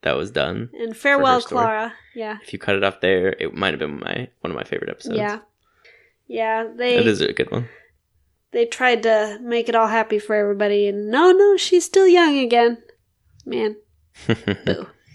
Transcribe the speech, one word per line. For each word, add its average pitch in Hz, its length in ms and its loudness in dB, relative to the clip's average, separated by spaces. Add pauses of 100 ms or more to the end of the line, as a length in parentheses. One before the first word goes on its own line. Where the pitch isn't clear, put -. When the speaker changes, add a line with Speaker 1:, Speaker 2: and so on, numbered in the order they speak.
Speaker 1:
that - 140 0
was 78 160 -4
done 95 460 -4
Speaker 2:
And 226 180 -8
Speaker 1:
for - 60 -20
Speaker 2:
farewell, 277 340 2
Speaker 1:
her 247 60 0
story. 247 220 -4
Speaker 2:
Clara. 220 300 -4 (220)
Yeah. 214 260 -10
Speaker 1:
If - 120 -16
you - 60 -12
cut - 160 -2
it 98 80 0
off 98 180 -2
there, 92 280 2 (100)
it - 140 -6
might 95 180 0
have 73 80 -6
been 73 200 -6
my, 50 300 -8 (120)
one - 100 -8
of 80 40 -10
my 62 80 -10
favorite - 260 -8
episodes. - 280 -8
Speaker 2:
Yeah. 208 220 -4 (880)
Yeah, 226 480 -2
they 247 220 0
Speaker 1:
It 240 100 4
is 107 140 0
a - 120 -2
good - 180 -4
one. 120 160 -4 (840)
Speaker 2:
they 233 140 -2
tried 233 380 0
to 214 380 0
make 233 280 -2
it 233 60 0
all 226 120 4
happy 220 320 -2
for 214 160 -4
everybody, 208 520 0
and 202 220 -6
no, 311 220 4
no, 392 260 6
she's 359 280 0
still 381 220 4
young 339 300 6
again. 240 400 2 (680)
Man. 214 300 -4 (240)
Speaker 1:
<laughs> - 280 -14
Speaker 2:
Boo. 95 600 -4 (280)